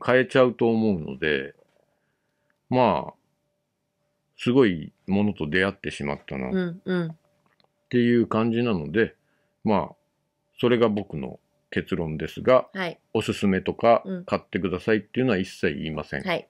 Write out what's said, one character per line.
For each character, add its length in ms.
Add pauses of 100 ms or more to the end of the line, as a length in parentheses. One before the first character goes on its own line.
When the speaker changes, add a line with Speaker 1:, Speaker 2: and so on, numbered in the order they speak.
Speaker 1:
変 160
え 60
ち 120
ゃ 40
う 100
と 160
思 280
う 40
の 180
で、 360 (1120)
ま 400
あ、 60 (1200)
す 160
ご 140
い 260 (140)
も 180
の 80
と 160
出 160
会 60
っ 40
て 160
し 140
ま 100
っ 120
た 100
な、 140
Speaker 2:
う 20
ん、 320
う 100
ん。 160
Speaker 1:
っ 40 (760)
て 100
い 180
う 100
感 260
じ 100
な 100
の 180
で、 240 (480)
ま 300
あ、 20 (640)
そ 80
れ 100
が 100
僕 280
の 220 (320)
結 260
論 200
で 120
す 140
が、 300
Speaker 2:
は 140
い。 120 (140)
Speaker 1:
お 100
す 100
す 140
め 140
と 140
か、 300
Speaker 2:
う 140
ん。 60
Speaker 1:
買 140
っ 40
て 160
く 120
だ 100
さ 140
い 40
っ 20
て 200
い 20
う 40
の 60
は 60
一 100
切 260
言 120
い 40
ま 140
せ 140
ん。 40
Speaker 2:
は 120
い。 160